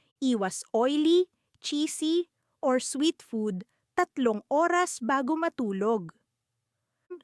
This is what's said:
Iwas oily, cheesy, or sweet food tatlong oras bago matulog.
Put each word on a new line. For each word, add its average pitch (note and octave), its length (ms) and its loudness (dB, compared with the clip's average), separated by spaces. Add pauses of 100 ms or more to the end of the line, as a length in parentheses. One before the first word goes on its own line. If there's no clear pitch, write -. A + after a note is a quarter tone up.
(220)
Iwas A3 480 0
oily, D4+ 640 2 (240)
cheesy, D#4+ 720 -2 (320)
or B3+ 160 2
sweet C#4+ 480 -2
food G#3+ 400 -4 (320)
tatlong A#3+ 560 0
oras F4 480 2
bago C4+ 320 0
matulog. A3 800 -2 (1120)